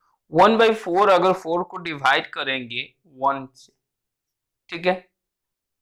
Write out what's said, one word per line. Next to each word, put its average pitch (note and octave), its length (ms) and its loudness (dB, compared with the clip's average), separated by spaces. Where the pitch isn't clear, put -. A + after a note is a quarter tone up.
वन G3 260 4
बाई A3 160 4
फ़ोर G3 360 0
अगर F#3 220 4
फ़ोर F3 320 -4
को F#3 140 -18
डिवाइड D#3 540 -2
करेंगे C3 500 -8
वन C3+ 380 -4
से, - 180 -20
ठीक F3 160 -8
है, F3+ 80 0